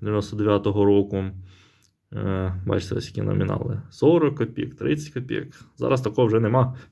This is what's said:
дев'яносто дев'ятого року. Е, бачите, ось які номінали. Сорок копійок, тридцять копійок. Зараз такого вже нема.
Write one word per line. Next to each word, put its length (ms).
дев'яносто 360
дев'ятого 480
року. 400
Е, 400
бачите, 300
ось 120
які 140
номінали. 680
Сорок 460
копійок, 400
тридцять 380
копійок. 340
Зараз 240
такого 260
вже 120
нема. 360